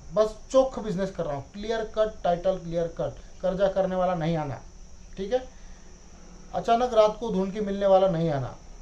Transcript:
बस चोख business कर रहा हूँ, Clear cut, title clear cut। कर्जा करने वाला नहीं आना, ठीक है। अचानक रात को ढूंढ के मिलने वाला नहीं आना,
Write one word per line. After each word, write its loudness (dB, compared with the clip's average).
बस 2
चोख 4
business -4
कर -4
रहा -4
हूँ, -8
Clear -4
cut, -2
title 2
clear -2
cut। -8
कर्जा 2
करने 0
वाला 2
नहीं 0
आना, -4
ठीक -2
है। 0
अचानक 2
रात 6
को -4
ढूंढ 0
के -4
मिलने -2
वाला 8
नहीं 2
आना, -2